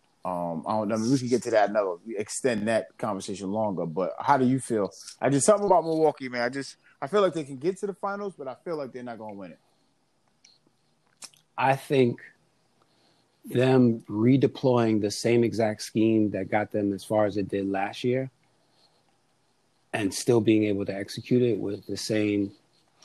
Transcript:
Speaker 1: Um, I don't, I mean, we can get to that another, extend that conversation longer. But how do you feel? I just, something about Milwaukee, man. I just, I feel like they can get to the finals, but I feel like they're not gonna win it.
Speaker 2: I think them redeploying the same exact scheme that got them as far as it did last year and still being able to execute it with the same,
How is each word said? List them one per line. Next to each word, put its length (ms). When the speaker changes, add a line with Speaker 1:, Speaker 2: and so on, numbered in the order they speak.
Speaker 1:
Um, 440
I 60
don't, 180
I 60
mean, 120
we 80
can 80
get 180
to 60
that 200
another, 260
extend 520
that 280
conversation 540
longer. 360
But 340
how 160
do 100
you 140
feel? 320
I 100
just, 160
something 200
about 160
Milwaukee, 460
man. 140
I 60
just, 280
I 80
feel 140
like 120
they 80
can 140
get 220
to 100
the 60
finals, 440
but 80
I 80
feel 120
like 160
they're 100
not 160
gonna 160
win 160
it. 80
Speaker 2:
I 160
think 460
them 640
redeploying 920
the 100
same 320
exact 400
scheme 480
that 180
got 220
them 220
as 100
far 240
as 100
it 120
did 200
last 360
year 260
and 220
still 260
being 240
able 220
to 80
execute 480
it 160
with 300
the 80
same, 560